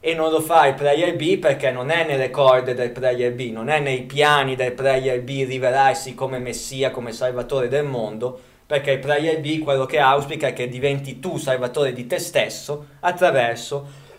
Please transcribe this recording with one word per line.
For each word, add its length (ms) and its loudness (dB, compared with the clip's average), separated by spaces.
E 120 -2
non 180 0
lo 100 2
fa 260 6
il 80 2
player 400 2
B 220 0
perché 340 2
non 180 -4
è 160 2
nelle 240 0
corde 440 4
del 180 -2
player 420 0
B, 180 -6
non 180 -6
è 100 2
nei 240 -2
piani 520 2
del 180 -2
player 480 0
B 240 -4
rivelarsi 680 2
come 240 -4
messia, 520 -4
come 200 -8
salvatore 560 -2
del 180 0
mondo, 540 -6
perché 260 0
il 80 2
player 420 0
B 200 -2
quello 240 2
che 140 0
auspica 480 2
è 60 -2
che 160 -6
diventi 500 -4
tu 180 -6
salvatore 540 0
di 160 -10
te 100 -2
stesso 680 -4
attraverso, 840 0